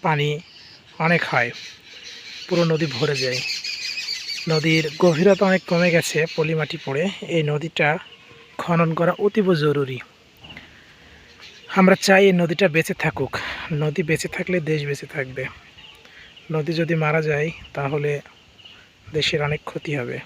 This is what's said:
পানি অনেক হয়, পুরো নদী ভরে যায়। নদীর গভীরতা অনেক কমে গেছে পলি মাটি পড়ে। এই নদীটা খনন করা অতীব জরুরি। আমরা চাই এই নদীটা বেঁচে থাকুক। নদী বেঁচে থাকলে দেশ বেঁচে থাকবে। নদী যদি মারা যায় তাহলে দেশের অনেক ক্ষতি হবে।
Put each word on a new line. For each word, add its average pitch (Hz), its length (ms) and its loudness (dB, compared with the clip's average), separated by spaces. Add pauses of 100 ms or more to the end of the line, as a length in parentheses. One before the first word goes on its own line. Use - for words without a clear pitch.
পানি 147 220 2 (680)
অনেক 165 320 2
হয়, 120 200 2 (960)
পুরো 170 160 2 (100)
নদী 160 140 0 (100)
ভরে 147 260 0
যায়। 127 180 -2 (1080)
নদীর 160 360 2 (180)
গভীরতা 185 480 6
অনেক 185 200 2
কমে 175 200 4
গেছে 165 280 2 (180)
পলি 160 180 0
মাটি 156 300 -2
পড়ে। 139 200 -2 (320)
এই 160 60 2 (100)
নদীটা 151 360 0 (720)
খনন 165 360 2
করা 165 140 2 (140)
অতীব 202 200 2 (180)
জরুরি। 139 340 0 (1800)
আমরা 190 180 8 (100)
চাই 196 220 8
এই 190 140 6
নদীটা 170 260 2
বেঁচে 160 260 0
থাকুক। - 380 -4 (500)
নদী 151 200 -2
বেঁচে 156 340 -2
থাকলে 180 240 -2
দেশ 151 280 -2
বেঁচে 143 180 -6
থাকবে। 131 380 -8 (1080)
নদী 156 260 -2
যদি 165 140 0
মারা 156 280 2
যায় 151 260 0 (280)
তাহলে 143 340 -2 (1000)
দেশের 156 300 -2
অনেক 147 220 -2
ক্ষতি - 340 -8
হবে। 127 280 -6